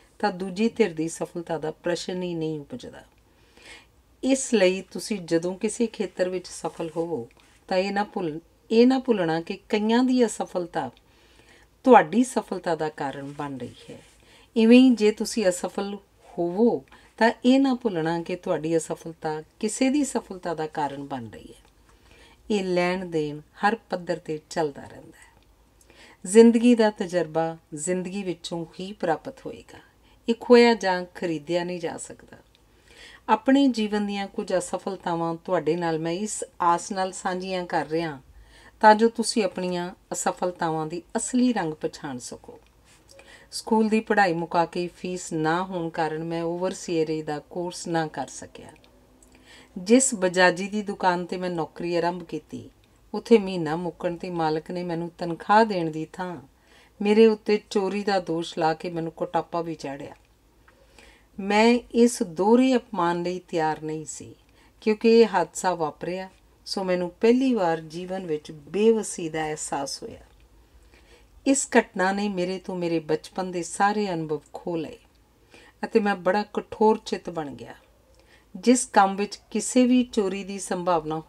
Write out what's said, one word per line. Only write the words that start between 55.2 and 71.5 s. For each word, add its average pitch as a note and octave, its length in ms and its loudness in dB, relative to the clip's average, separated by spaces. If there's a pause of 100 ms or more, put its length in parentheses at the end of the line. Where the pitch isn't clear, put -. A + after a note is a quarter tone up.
ਦੇਣ F3+ 260 -2
ਦੀ D#3 220 -6
ਥਾਂ F3+ 240 -10 (680)
ਮੇਰੇ G#3+ 240 6
ਉੱਤੇ G#3+ 340 2 (100)
ਚੋਰੀ G3 340 -2
ਦਾ G3 160 0
ਦੋਸ਼ E3+ 380 -6
ਲਾ D#3+ 160 2
ਕੇ F3 160 -8
ਮੈਨੂੰ E3 220 -6
ਕੁਟਾਪਾ E3+ 500 -4
ਵੀ E3 120 -8
ਚਾੜਿਆ। C#3+ 400 -12 (1300)
ਮੈਂ G#3+ 380 4 (160)
ਇਸ A#3+ 280 4
ਦੋਹਰੇ A3+ 540 4
ਅਪਮਾਨ F3 460 -2
ਲਈ F3+ 260 -6
ਤਿਆਰ D#3 340 -2
ਨਹੀਂ D#3 220 -8
ਸੀ, - 300 -16 (460)
ਕਿਉਂਕਿ A3+ 400 6
ਇਹ A3 60 8
ਹਾਦਸਾ F3+ 480 0
ਵਾਪਰਿਆ, E3+ 560 -6 (360)
ਸੋ G3 180 -6
ਮੈਨੂੰ F3+ 360 -2
ਪਹਿਲੀ B3+ 340 4
ਵਾਰ E3 260 0
ਜੀਵਨ F3+ 460 -10
ਵਿੱਚ D3+ 260 -6
ਬੇਵਸੀ G3 760 0
ਦਾ D#3 160 -6
ਅਹਿਸਾਸ D3+ 580 -8
ਹੋਇਆ। - 180 -16 (1300)
ਇਸ C4+ 220 2 (100)